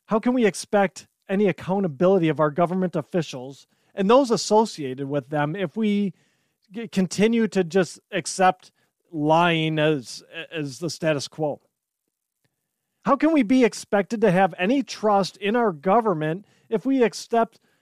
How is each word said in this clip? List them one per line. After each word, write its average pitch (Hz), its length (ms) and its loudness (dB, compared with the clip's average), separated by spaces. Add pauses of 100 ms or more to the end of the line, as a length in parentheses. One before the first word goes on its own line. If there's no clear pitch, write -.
how 220 140 0
can 247 140 0
we 254 120 2
expect - 640 0 (200)
any 202 200 0
accountability 180 840 0
of 143 100 -2
our 151 120 2
government 175 440 -2
officials 139 720 -8 (260)
and 196 160 0
those 247 220 6
associated 156 800 0
with 143 200 -4
them 151 260 -2
if 190 200 -6
we 202 380 -2 (580)
g-, 220 160 -12
continue 220 640 0
to 190 160 0
just 165 340 -2 (120)
accept 185 600 -2 (400)
lying 160 680 2
as, 151 440 -2 (260)
as 147 300 -10
the 170 100 -6
status 151 380 -4
quo? 147 320 -8 (1400)
How 254 140 2
can 311 160 2
we 285 100 4
be 254 220 4
expected 208 560 -2
to 208 100 4
have 185 260 2
any 240 240 0
trust 202 560 -2
in 202 200 -2
our 226 160 0
government 180 720 0 (240)
if 220 160 -4
we 269 180 2
accept - 560 -2 (220)